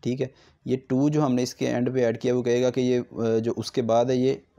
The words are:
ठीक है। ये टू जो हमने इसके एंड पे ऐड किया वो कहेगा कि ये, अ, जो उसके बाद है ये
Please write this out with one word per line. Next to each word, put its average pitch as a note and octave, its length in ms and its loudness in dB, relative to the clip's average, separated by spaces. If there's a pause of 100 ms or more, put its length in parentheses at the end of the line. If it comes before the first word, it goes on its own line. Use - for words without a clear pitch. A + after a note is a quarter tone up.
ठीक B2+ 180 -4
है। B2+ 80 -4 (360)
ये B2 140 -2
टू C3+ 300 0
जो D3+ 120 0
हमने B2 220 2
इसके B2+ 220 -6
एंड B2 280 -2
पे C3 100 0
ऐड A2+ 140 0
किया B2 160 -2
वो B2 80 0
कहेगा B2 280 2
कि B2 120 -2
ये, B2 180 2
अ, A#2+ 40 -6 (360)
जो A2+ 140 -2
उसके - 300 -4
बाद A#2 280 2
है B2+ 60 2
ये C3 240 0 (180)